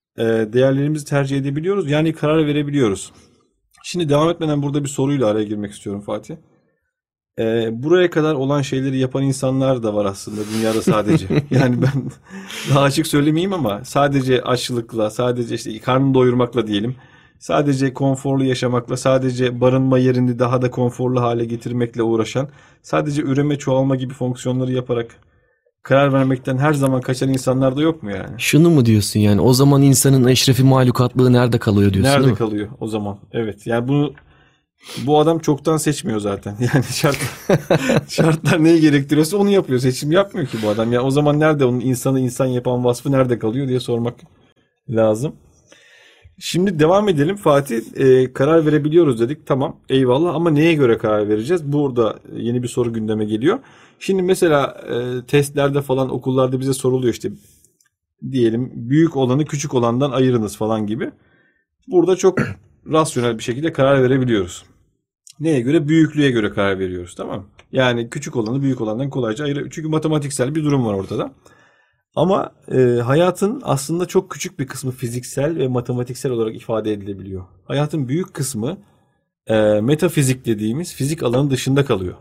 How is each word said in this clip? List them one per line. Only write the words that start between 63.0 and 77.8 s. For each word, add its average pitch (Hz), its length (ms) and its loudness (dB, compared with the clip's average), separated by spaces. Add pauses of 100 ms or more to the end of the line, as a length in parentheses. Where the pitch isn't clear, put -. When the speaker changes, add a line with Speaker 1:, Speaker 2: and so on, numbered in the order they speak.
Speaker 1:
bir 107 60 -12
şekilde 147 300 -4
karar 135 300 2
verebiliyoruz. 123 600 0 (800)
Neye 151 180 2
göre? 143 260 0
Büyüklüğe 151 440 4
göre 110 180 0
karar 98 300 -2
veriyoruz, 90 360 -8
tamam - 240 -10
mı? 98 60 -14 (260)
Yani 120 380 0
küçük 151 260 -10
olanı 120 260 -2
büyük 131 200 -2
olandan 117 280 -4
kolayca 127 360 -4
ayır-, 139 240 -6
çünkü 156 200 -8
matematiksel 151 640 -2
bir 156 80 -2
durum 143 220 2
var 104 80 0
ortada. 101 380 -4 (840)
Ama, 180 360 0 (200)
e, 131 100 0
hayatın 165 840 2
aslında 160 400 -2
çok 185 260 -2
küçük - 280 -10
bir 131 80 -6
kısmı 127 240 -8
fiziksel 127 680 -6
ve 139 100 -2
matematiksel 123 640 -4
olarak 113 240 -2
ifade 110 380 -4
edilebiliyor. 98 500 -10 (240)
Hayatın 143 400 -4